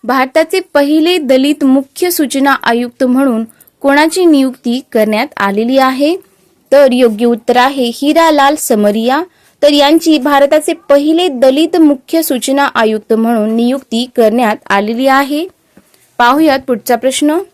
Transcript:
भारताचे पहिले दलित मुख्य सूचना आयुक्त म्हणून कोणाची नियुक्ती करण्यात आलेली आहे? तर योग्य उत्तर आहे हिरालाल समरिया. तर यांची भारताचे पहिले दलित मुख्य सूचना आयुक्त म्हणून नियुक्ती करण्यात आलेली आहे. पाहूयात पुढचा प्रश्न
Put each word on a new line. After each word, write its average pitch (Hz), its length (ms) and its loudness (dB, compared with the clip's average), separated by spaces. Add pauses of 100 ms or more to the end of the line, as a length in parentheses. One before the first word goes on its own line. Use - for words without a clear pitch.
भारताचे 269 560 -2 (140)
पहिले 311 440 2
दलित 285 460 0
मुख्य 269 460 0
सूचना 277 520 -2
आयुक्त 240 420 -2
म्हणून 254 400 0 (360)
कोणाची 311 440 0
नियुक्ती 262 560 0 (120)
करण्यात 220 340 -2 (100)
आलेली 220 420 -2
आहे? 262 380 0 (560)
तर 269 200 4
योग्य 240 340 0
उत्तर 240 300 -2
आहे 254 380 0
हिरालाल 302 600 2
समरिया. 226 680 -2 (400)
तर 294 100 4
यांची 302 460 2
भारताचे 285 540 0 (160)
पहिले 311 400 2
दलित 269 480 0
मुख्य 311 460 0
सूचना 277 520 -2
आयुक्त 220 380 -2
म्हणून 220 440 -2
नियुक्ती 247 500 -2 (100)
करण्यात 220 400 0 (140)
आलेली 220 360 -2
आहे. 277 400 0 (720)
पाहूयात 269 480 2
पुढचा 240 300 -2
प्रश्न 294 420 -2 (160)